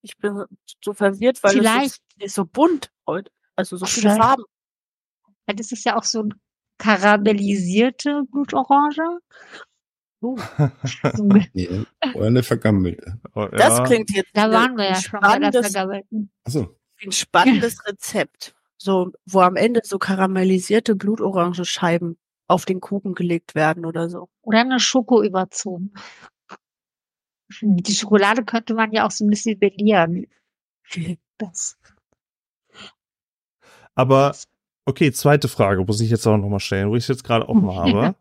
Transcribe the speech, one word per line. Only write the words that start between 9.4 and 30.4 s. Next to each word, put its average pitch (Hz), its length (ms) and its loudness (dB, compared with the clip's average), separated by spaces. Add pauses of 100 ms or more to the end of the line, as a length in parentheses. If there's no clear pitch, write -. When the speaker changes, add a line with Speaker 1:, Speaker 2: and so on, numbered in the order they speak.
Speaker 2:
Uh. 247 160 -6
Speaker 3:
<laughs> - 760 -4
Speaker 2:
So 214 120 -4
ein 196 260 6
Speaker 4:
Ja, 90 320 -4 (280)
oder 104 140 -2
eine 123 160 2
vergammelte. 98 760 -2 (140)
Speaker 3:
Oh, 104 180 -6
Speaker 1:
Das - 280 4
Speaker 3:
ja. 127 60 2
Speaker 1:
klingt 220 260 0
jetzt 190 220 -4
Speaker 2:
Da 208 120 2
Speaker 1:
eine, 220 80 2
Speaker 2:
waren 240 240 2
wir 202 100 -2
Speaker 1:
ein 190 60 0
Speaker 2:
ja 185 80 -2
schon 202 200 -10
bei 202 60 4
der 214 60 6 (180)
Speaker 1:
spannendes, 233 200 0
Speaker 2:
vergammelten. 196 600 -6 (140)
Speaker 4:
Ach 120 60 -10
so. 135 280 -4 (240)
Speaker 1:
ein 196 80 -12
spannendes 233 720 2
Rezept. - 680 -8 (220)
So, 185 340 -2 (140)
wo 190 160 0
am 180 140 4
Ende 233 280 2
so 196 160 -8
karamellisierte 190 960 0
Blutorangenscheiben 175 1200 -2 (300)
auf 175 180 2
den 185 160 -2
Kuchen 196 340 -6
gelegt 175 400 -4
werden 160 300 0
oder 165 240 -6
so. 175 200 -14 (120)
Speaker 2:
Oder 220 200 2
eine 254 180 -2
Schoko 226 440 2
überzogen. 185 680 -6 (1700)
Die 196 340 0
Schokolade 208 480 2
könnte 226 300 -4
man 220 180 0
ja 220 140 0
auch 208 60 -2
so - 140 -6
ein 208 40 4
bisschen 208 300 0
belieren. 190 680 2 (1120)